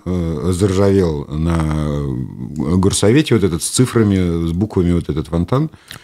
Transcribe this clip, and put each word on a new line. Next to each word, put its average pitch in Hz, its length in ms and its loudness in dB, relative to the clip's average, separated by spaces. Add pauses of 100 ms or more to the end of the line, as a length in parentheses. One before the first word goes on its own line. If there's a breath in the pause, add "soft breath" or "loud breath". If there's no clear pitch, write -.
э, 85 480 -2
заржавел 95 720 2
на, 82 320 0
э, 71 1160 -4
горсовете, 104 580 4
вот 104 80 2
этот 85 200 0
с - 80 -6
цифрами, 95 760 2
с 82 60 -2
буквами, 90 400 0
вот 85 160 0
этот 76 200 -4
фонтан. 87 400 -2 (360 loud breath)